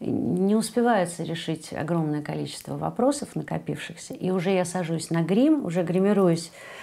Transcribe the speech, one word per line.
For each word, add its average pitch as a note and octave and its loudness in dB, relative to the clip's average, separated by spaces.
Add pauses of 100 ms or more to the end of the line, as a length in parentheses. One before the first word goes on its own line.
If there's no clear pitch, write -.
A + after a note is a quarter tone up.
не F#3+ 0
успевается A3 2
решить D#3+ -6
огромное D#3 -2
количество D3 -8
вопросов, E3 -2
накопившихся. D#3 -8
И - -4
уже F#3 0
я F#3 2
сажусь E3 -4
на E3 0
грим, B3+ 4
уже F3 0
гримируюсь, F#3 4 (300)